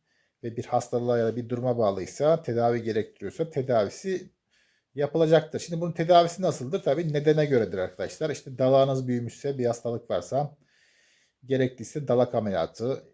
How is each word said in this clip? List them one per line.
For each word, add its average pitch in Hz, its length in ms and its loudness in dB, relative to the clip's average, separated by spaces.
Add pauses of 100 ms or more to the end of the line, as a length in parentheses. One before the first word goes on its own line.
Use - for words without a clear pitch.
(440)
ve 113 140 -8
bir 117 80 -6
hastalığa 120 520 0
ya 113 80 2
da 113 100 -2
bir 117 140 -8
duruma 120 280 -2
bağlıysa, 117 640 0
tedavi 120 420 0
gerektiriyorsa 107 640 -4
tedavisi 127 800 -2 (640)
yapılacaktır. 156 640 2
Şimdi 165 220 -6
bunun 170 100 -4
tedavisi 170 500 4
nasıldır? 160 420 -2
Tabii 151 300 0
nedene 151 320 4
göredir 110 320 0
arkadaşlar. 92 520 -4
İşte 131 280 -10
dalağınız 135 500 4
büyümüşse, 123 500 -4
bir 123 80 -2
hastalık 117 440 -4
varsa 123 480 -2 (880)
gerekliyse 127 640 -2
dalak 123 280 2
ameliyatı. 107 680 -2 (100)